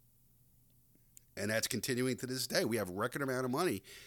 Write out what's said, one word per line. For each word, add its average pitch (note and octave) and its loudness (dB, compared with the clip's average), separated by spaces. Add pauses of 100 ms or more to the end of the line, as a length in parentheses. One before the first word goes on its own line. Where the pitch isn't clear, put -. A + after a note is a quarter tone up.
(1400)
And G#2 -2
that's A2 2
continuing B2 0
to - -6
this B2 -2
day. E3+ 2
We A2+ 2
have G2 0
a F2+ -6
record A#2+ 0
amount C3 0
of B2+ 0
money C#3 2 (240)